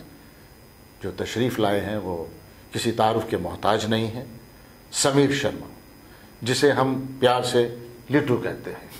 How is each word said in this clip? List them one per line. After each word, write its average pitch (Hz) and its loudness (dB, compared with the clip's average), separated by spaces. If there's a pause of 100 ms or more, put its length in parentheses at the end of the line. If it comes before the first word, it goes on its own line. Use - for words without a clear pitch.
(1040)
जो 95 -8
तशरीफ़ 113 -2
लाए 101 2
हैं, 101 -4
वो 87 -6 (440)
किसी 113 0
तारुफ 110 2
के 107 0
मोहताज 92 0
नहीं 113 2
हैं, - -12 (520)
समीर 139 4
शर्मा, 92 -2 (800)
जिसे 131 4
हम 131 0
प्यार 123 4
से - 0 (200)
लिट्टू 135 4
कहते 87 -6
हैं। - -16